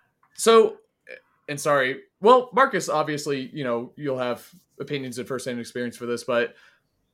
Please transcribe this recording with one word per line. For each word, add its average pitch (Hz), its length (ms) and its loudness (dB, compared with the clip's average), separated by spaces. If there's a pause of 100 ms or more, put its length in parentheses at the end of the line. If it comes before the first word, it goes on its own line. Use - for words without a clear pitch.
(340)
so, 226 420 6 (720)
and 147 120 -8
sorry. 139 400 0 (200)
Well, 240 320 6
Marcus, 220 360 2
obviously, 147 640 -2
you 147 120 -6
know, 120 320 -4
you'll 139 220 -4
have 123 300 -6 (320)
opinions 135 380 -8
and 117 80 -8
firsthand 123 340 -8
experience 120 360 -8
for 120 100 -12
this, 120 180 -6
but 120 300 -2 (580)